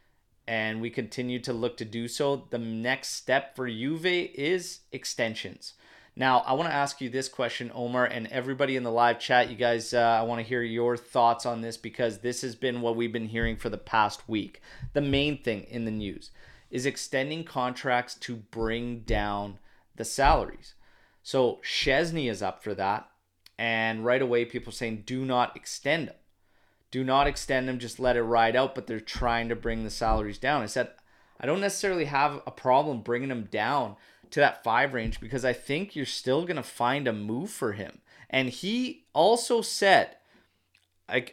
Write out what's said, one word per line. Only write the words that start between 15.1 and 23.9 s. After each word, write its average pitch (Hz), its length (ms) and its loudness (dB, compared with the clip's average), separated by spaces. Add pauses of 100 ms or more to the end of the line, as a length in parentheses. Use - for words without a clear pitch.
thing 104 220 -2
in 117 220 -8
the 110 80 -2
news 107 380 -8 (380)
is 127 160 -4
extending 143 600 -4
contracts 123 720 -2
to - 180 -10
bring 113 640 -4
down 104 600 -2 (340)
the 117 100 -6
salaries. 139 720 2 (480)
So 127 400 2
Szczęsny 151 680 0
is 101 140 -4
up 92 200 -4
for 104 120 -4
that, 98 340 -2 (480)
and 113 480 0